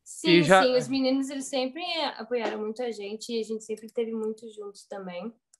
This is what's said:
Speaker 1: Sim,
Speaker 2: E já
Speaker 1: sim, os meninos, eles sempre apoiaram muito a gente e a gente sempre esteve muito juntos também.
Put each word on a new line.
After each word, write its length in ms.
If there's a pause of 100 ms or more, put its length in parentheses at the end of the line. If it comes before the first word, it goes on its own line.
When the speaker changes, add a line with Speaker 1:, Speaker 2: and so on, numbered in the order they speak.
Speaker 1:
Sim, 240
Speaker 2:
E 160
já 180
Speaker 1:
sim, 140
os 100
meninos, 440
eles 160
sempre 360 (360)
apoiaram 420
muito 220
a 80
gente 420
e 80
a 20
gente 220
sempre 220
esteve 260
muito 400
juntos 340
também. 480 (240)